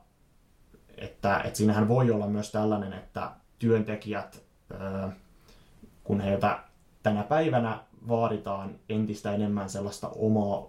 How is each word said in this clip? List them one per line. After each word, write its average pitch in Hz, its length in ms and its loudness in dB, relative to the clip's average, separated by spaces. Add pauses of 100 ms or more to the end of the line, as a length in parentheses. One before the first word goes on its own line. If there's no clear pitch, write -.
(960)
että, 101 420 0
että - 180 -4
siinähän 107 300 4
voi 120 240 4
olla 104 160 2
myös 104 240 -4
tällainen, 107 420 0
että - 380 -10 (280)
työntekijät, 107 840 -2 (280)
ö, 95 380 -6 (960)
kun 101 180 0
heiltä 98 380 0 (440)
tänä 104 200 2
päivänä 127 560 2 (280)
vaaditaan 104 680 -2 (140)
entistä 107 440 -2
enemmän 104 360 -2
sellaista 98 400 -6
omaa 107 600 0